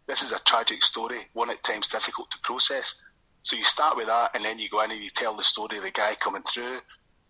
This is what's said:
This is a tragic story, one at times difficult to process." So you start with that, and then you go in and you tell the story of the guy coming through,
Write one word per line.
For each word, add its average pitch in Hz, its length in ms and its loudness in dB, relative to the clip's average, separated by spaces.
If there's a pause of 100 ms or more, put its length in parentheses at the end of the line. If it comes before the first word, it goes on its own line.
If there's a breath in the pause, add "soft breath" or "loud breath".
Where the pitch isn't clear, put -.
This 131 180 0
is 131 80 -4
a 98 80 -2
tragic - 440 4
story, 123 500 0
one 117 160 0
at - 140 -6
times 104 260 0
difficult - 420 -4
to - 120 -8
process." 127 500 0 (500 soft breath)
So - 120 0
you 113 80 -2
start 147 340 4
with 110 100 -4
that, 117 280 2
and 110 100 -4
then 113 140 -4
you 104 100 -6
go 104 120 2
in 110 100 0
and 110 120 -8
you 98 60 -10
tell 113 260 -2
the 101 80 -4
story 107 340 0
of 98 60 -8
the 95 80 -6
guy - 240 0
coming 98 280 -2
through, 123 360 -4 (500 loud breath)